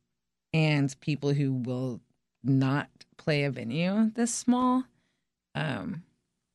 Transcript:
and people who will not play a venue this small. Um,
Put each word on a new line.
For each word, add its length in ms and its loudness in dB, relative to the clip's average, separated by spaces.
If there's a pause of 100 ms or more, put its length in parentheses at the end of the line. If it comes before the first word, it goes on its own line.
(540)
and 460 2
people 340 -2
who 180 0
will 480 -4 (420)
not 460 2 (300)
play 260 0
a 60 0
venue 640 0
this 180 -2
small. 520 0 (680)
Um, 480 -6 (520)